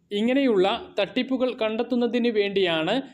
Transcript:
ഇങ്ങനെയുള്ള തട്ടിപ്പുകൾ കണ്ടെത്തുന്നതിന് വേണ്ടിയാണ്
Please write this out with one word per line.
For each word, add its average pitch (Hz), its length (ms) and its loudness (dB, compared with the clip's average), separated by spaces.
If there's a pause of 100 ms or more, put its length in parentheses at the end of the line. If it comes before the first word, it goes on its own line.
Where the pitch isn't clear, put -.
(100)
ഇങ്ങനെയുള്ള 226 560 2 (340)
തട്ടിപ്പുകൾ 254 540 -2
കണ്ടെത്തുന്നതിന് 233 720 0
വേണ്ടിയാണ് 190 760 0 (120)